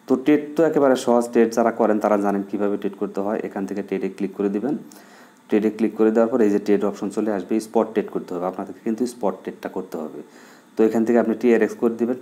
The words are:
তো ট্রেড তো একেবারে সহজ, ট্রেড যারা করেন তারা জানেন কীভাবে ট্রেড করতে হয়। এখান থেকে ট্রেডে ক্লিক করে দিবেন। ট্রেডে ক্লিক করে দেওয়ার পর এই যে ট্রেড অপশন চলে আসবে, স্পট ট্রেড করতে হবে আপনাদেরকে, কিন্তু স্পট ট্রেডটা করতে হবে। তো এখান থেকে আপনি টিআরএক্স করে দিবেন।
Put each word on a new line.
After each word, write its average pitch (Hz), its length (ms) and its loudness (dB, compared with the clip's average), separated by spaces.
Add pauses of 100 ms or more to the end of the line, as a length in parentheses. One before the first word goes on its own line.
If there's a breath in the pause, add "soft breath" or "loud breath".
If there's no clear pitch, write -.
তো 131 100 2
ট্রেড 147 400 0
তো 170 60 2
একেবারে 143 340 4
সহজ, 120 320 2
ট্রেড 113 240 4
যারা 113 180 2
করেন 107 280 2
তারা 104 200 2
জানেন 101 320 0
কীভাবে 101 260 -2
ট্রেড 98 220 -6
করতে 101 220 -6
হয়। 104 220 -4
এখান 98 240 -6
থেকে 98 160 -6
ট্রেডে 95 260 -4
ক্লিক 98 240 -6
করে 101 160 -2
দিবেন। 104 300 -2 (680 loud breath)
ট্রেডে 107 220 2
ক্লিক 107 260 -2
করে 110 140 4
দেওয়ার 113 180 4
পর 123 120 0
এই 104 100 4
যে 101 80 2
ট্রেড 101 260 2
অপশন 101 260 -4
চলে 107 220 -2
আসবে, 104 280 -2
স্পট 110 320 0
ট্রেড 101 180 -2
করতে 90 240 -8
হবে 87 120 -4
আপনাদেরকে, 92 380 -8
কিন্তু 117 220 -2
স্পট 101 360 -4
ট্রেডটা - 260 -12
করতে - 280 -10
হবে। 78 260 -10 (540 loud breath)
তো 110 80 4
এখান 113 200 2
থেকে 120 140 4
আপনি 110 160 2
টিআরএক্স 107 400 2
করে 113 200 0
দিবেন। 120 280 -2